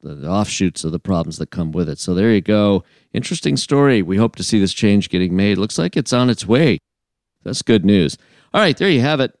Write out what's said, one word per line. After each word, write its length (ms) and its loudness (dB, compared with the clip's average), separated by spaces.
the 260 -12
offshoots 560 -2
of 80 -4
the 80 -6
problems 380 -4
that 120 -8
come 220 -6
with 160 -2
it. 100 -8
So 160 -4
there 160 2
you 120 2
go. 420 0
Interesting 440 -4
story. 460 2
We 160 -2
hope 180 0
to 80 -8
see 160 0
this 140 0
change 340 2
getting 260 -2
made. 240 2
Looks 200 -4
like 180 -2
it's 160 -4
on 180 2
its 160 -4
way. 320 2
That's 200 -8
good 220 4
news. 320 4
All 60 4
right, 160 2
there 140 0
you 100 4
have 200 0
it. 200 -2